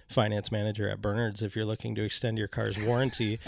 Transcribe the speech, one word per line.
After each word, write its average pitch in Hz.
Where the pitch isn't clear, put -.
finance 107
manager 104
at 101
Bernard's. 104
If 101
you're 107
looking 110
to 104
extend 113
your 104
car's 107
warranty, 113